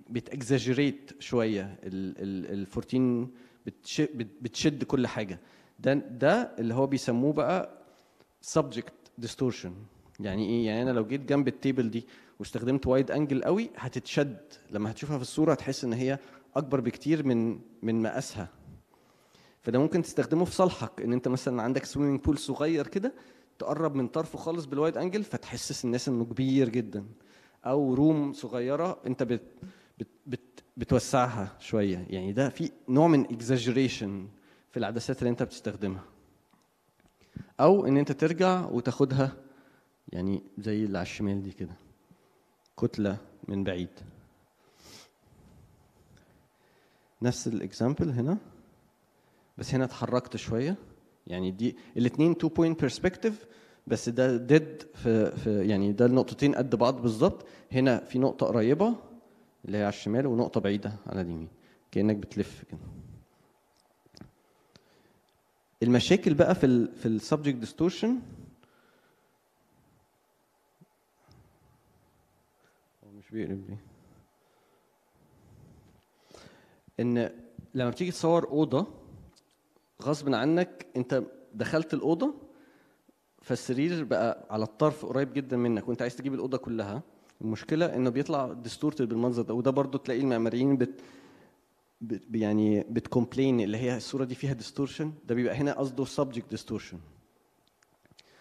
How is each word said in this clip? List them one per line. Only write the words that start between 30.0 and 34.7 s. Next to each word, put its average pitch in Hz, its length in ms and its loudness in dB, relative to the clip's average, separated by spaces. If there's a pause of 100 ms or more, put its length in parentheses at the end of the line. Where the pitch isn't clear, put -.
بت-، - 360 -12 (140)
بتوسعها 123 840 2
شويه. 98 500 0
يعني 95 240 -4
ده 131 160 2
في 165 220 -6 (180)
نوع 147 180 6
من 147 180 6
اكزاجريشن 117 1000 -2 (440)